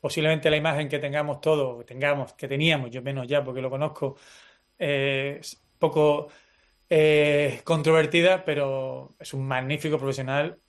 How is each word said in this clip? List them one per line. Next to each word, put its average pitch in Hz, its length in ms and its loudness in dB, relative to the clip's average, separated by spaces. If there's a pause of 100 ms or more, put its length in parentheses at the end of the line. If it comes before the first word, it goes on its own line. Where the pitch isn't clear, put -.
Posiblemente 156 480 0
la 151 80 4
imagen 151 320 0
que 143 120 -4
tengamos 147 400 -4
todos, 139 380 0
que 120 60 -16
tengamos, 135 500 -2
que - 120 -12
teníamos, 139 460 0
yo 127 100 -10
menos 131 240 -6
ya 143 160 0
porque 127 180 -8
lo 131 80 -6
conozco, 143 480 -6 (640)
eh, 139 640 -2
es - 200 -18 (160)
poco, 151 520 2 (600)
eh, 147 760 4
controvertida, 160 800 4
pero 135 760 -4
es - 160 -16
un 135 120 -6
magnífico 139 520 -2
profesional. 135 580 -4 (120)